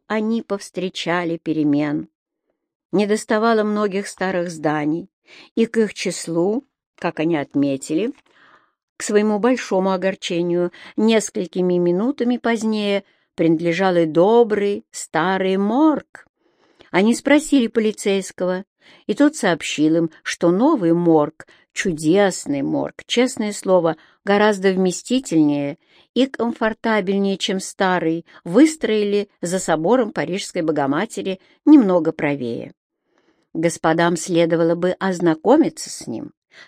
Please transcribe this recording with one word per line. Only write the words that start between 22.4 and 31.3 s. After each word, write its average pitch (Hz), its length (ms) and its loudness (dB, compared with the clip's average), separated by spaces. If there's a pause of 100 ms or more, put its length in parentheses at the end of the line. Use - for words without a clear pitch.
морг, 147 440 -6
честное 233 480 -2
слово, 170 420 2 (280)
гораздо 202 480 2
вместительнее 165 1080 0 (360)
и 262 140 2
комфортабельнее, 214 1120 -2
чем 190 220 -4
старый, 175 640 -2 (180)
выстроили 208 840 2 (120)
за 175 180 -2
собором 185 520 0
Парижской 175 500 -6
Богоматери 160 800 -2 (260)